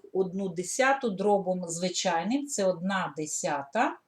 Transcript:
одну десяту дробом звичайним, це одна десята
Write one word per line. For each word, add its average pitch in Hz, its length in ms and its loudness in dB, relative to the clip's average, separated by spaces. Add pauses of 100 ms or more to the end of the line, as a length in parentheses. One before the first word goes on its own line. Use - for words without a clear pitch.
(140)
одну 185 360 -2
десяту 254 600 0
дробом 185 580 2
звичайним, 180 800 0
це 196 180 0
одна 180 520 0
десята 156 800 -2 (100)